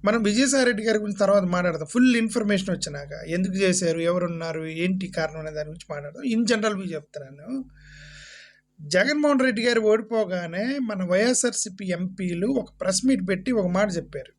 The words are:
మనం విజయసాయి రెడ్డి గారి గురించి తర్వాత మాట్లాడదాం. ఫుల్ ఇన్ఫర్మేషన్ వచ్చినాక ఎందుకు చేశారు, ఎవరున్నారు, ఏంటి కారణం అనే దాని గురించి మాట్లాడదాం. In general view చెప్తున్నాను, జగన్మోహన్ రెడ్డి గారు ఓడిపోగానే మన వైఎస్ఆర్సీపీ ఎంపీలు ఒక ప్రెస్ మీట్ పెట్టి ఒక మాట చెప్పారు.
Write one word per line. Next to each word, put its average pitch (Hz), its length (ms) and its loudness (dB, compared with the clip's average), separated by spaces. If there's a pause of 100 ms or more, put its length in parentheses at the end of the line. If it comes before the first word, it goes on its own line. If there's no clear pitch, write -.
మనం 233 180 2
విజయసాయి 254 420 4
రెడ్డి 220 180 2
గారి 220 160 2
గురించి 208 200 -4
తర్వాత 202 240 4
మాట్లాడదాం. 175 440 0
ఫుల్ 254 300 4
ఇన్ఫర్మేషన్ 208 540 0
వచ్చినాక 143 420 -6 (140)
ఎందుకు 185 280 0
చేశారు, 185 440 2
ఎవరున్నారు, 165 680 -2
ఏంటి 180 440 -2
కారణం 160 320 -4
అనే 156 100 -8
దాని 151 180 -8
గురించి - 220 -16
మాట్లాడదాం. 147 320 -10
In 226 280 0
general 214 260 0
view 185 180 -8
చెప్తున్నాను, 151 720 -12 (1160)
జగన్మోహన్ 269 600 2
రెడ్డి 233 240 2
గారు 233 160 4
ఓడిపోగానే 214 1000 0
మన 208 260 -4
వైఎస్ఆర్సీపీ 208 800 0
ఎంపీలు 180 600 -4
ఒక 254 340 -4
ప్రెస్ 190 260 0
మీట్ 196 220 2
పెట్టి 196 240 -2
ఒక 202 140 2
మాట 185 300 2
చెప్పారు. 143 420 -10